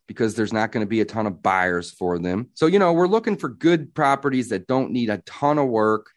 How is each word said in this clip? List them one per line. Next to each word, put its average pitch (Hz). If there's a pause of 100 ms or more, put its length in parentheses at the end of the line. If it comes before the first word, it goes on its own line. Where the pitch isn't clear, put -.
because 110
there's 107
not 110
gonna 110
be 110
a 104
ton 107
of 95
buyers 90
for 87
them. 90
So, -
you 175
know, 180
we're 170
looking 220
for 151
good 160
properties 135
that 95
don't 131
need 120
a 104
ton 147
of 139
work, 110